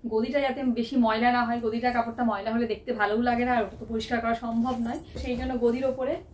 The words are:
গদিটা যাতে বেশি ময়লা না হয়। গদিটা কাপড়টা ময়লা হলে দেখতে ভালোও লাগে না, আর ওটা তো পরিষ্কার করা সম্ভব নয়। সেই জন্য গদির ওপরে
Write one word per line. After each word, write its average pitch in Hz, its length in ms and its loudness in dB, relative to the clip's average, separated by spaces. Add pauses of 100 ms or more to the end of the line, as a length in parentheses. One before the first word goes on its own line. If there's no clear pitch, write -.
(120)
গদিটা 254 340 2
যাতে 269 140 -2 (180)
বেশি 233 160 -2 (100)
ময়লা 220 320 4
না 240 100 2
হয়। 240 180 0
গদিটা 233 320 0
কাপড়টা 233 340 -2
ময়লা 208 240 -2
হলে 233 180 2
দেখতে 214 180 -6 (100)
ভালোও 208 280 2
লাগে 240 200 2
না, 247 80 2
আর 220 100 2
ওটা - 140 -12
তো 220 120 -10
পরিষ্কার 226 300 -2
করা 233 120 0 (100)
সম্ভব 233 300 0 (120)
নয়। 277 140 -4 (220)
সেই 247 180 -4
জন্য 262 120 -4 (100)
গদির 240 280 2
ওপরে 262 240 -2 (200)